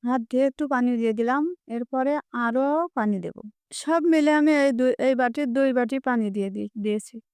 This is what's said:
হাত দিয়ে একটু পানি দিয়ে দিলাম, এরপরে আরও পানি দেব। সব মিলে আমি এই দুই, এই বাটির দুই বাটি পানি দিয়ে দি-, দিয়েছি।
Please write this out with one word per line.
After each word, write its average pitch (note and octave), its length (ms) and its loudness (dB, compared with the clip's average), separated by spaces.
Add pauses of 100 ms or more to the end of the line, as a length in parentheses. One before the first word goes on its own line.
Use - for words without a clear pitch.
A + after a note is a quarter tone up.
হাত B3 180 0
দিয়ে B3+ 240 0
একটু C#4 220 -2
পানি B3 280 0
দিয়ে A3+ 160 0
দিলাম, A#3+ 300 0 (240)
এরপরে C4 460 -2 (220)
আরও A#3+ 320 0 (280)
পানি G#3 240 0
দেব। E3+ 180 -10 (360)
সব E4 320 0
মিলে D#4 280 4
আমি D4+ 220 4
এই C#4 180 4
দুই, B3+ 260 2
এই C4 160 2
বাটির B3+ 380 -2
দুই C4+ 200 2
বাটি B3 280 0
পানি A#3+ 300 0
দিয়ে G3 200 -4
দি-, G#3 260 -8
দিয়েছি। G#3+ 380 -4 (200)